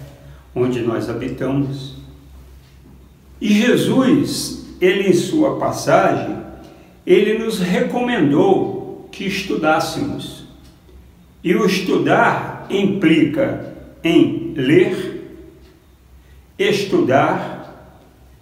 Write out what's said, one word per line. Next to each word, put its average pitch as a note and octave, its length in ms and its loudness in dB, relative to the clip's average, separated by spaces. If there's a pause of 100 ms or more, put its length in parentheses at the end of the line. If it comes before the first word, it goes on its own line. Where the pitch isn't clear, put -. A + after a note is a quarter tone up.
(520)
onde B2 280 -2
nós A2+ 280 -2
habitamos. C3 840 -4 (1500)
E G#3+ 100 0
Jesus, - 1160 2 (120)
ele G3 300 2
em F3 40 6
sua D3+ 440 0
passagem, - 800 0 (680)
ele G#3+ 340 4
nos A3 200 -4
recomendou F3+ 1500 0
que G3+ 140 -10
estudássemos. - 1200 -4 (1000)
E F3+ 120 2
o A3 100 2
estudar - 1040 0
implica - 1040 0 (300)
em - 520 2
ler, - 800 0 (1200)
estudar, - 1400 0 (420)